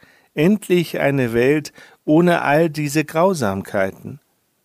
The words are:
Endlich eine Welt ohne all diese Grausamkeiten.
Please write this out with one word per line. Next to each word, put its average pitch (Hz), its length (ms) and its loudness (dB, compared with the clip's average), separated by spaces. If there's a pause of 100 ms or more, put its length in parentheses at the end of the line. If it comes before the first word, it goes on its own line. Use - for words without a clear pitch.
(340)
Endlich 180 640 0
eine 139 340 0
Welt 139 400 0 (320)
ohne 170 380 2
all 156 260 2
diese 151 360 -2
Grausamkeiten. 113 1120 -4 (460)